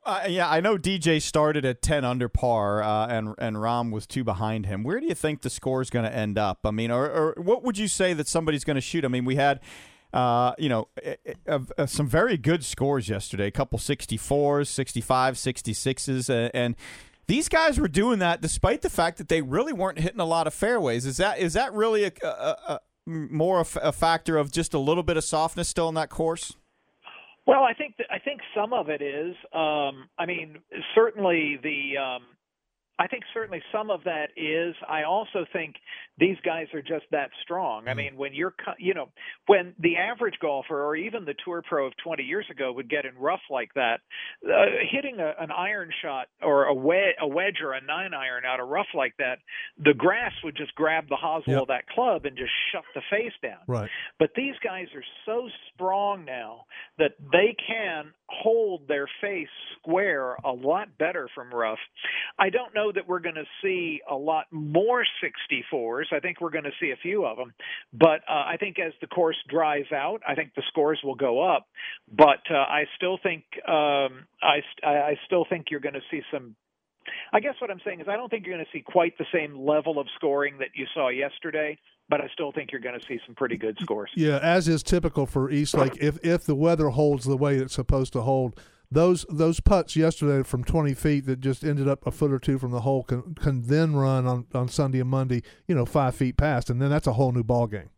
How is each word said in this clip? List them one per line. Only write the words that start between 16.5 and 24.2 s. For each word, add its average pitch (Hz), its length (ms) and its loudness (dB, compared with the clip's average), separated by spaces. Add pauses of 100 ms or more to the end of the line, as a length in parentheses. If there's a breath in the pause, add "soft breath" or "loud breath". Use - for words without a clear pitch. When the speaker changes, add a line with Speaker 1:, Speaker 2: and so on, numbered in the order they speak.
Speaker 1:
and 120 200 0 (500 loud breath)
these 262 240 0
guys 320 300 4
were 302 80 2
doing 202 320 2
that 175 220 2
despite 190 420 0
the 370 80 -2
fact 170 260 0
that 165 100 -12
they 165 140 2
really 185 320 -2
weren't 190 240 -2
hitting 185 220 -2
a 175 60 0
lot 165 200 2
of 156 80 -4
fairways. 143 540 0
Is 131 100 -4
that, 190 220 2
is 170 140 -2
that 226 200 0
really 214 300 2
a, 190 80 0 (120)
a, 170 40 -2
a, 143 300 -4 (160)
a 127 60 -6 (280)
more 160 500 0
a 170 40 4
f-, - 200 -4
a 147 100 2
factor 165 460 2